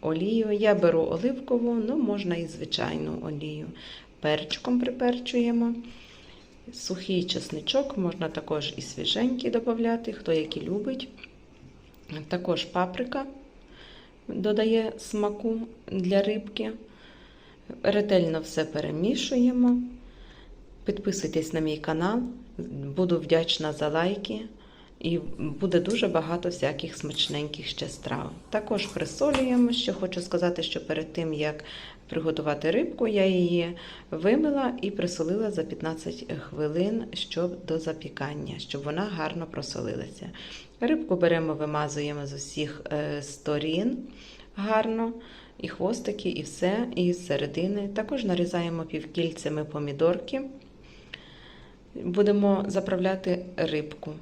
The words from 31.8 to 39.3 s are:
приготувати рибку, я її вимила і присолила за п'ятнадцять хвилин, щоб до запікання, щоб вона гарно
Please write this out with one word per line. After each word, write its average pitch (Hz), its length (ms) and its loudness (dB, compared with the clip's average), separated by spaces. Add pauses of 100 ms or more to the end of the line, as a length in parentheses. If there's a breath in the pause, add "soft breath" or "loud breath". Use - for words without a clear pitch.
приготувати 156 600 0
рибку, 247 380 2
я 202 180 6
її 175 500 4 (340 loud breath)
вимила 254 600 4 (100)
і 202 80 0
присолила 185 600 0
за 170 120 -2
п'ятнадцять 160 640 -6 (140)
хвилин, 170 720 0
щоб 175 540 -4
до 160 120 0
запікання, 147 800 -6
щоб - 240 -6
вона 151 200 -2 (140)
гарно 165 300 -2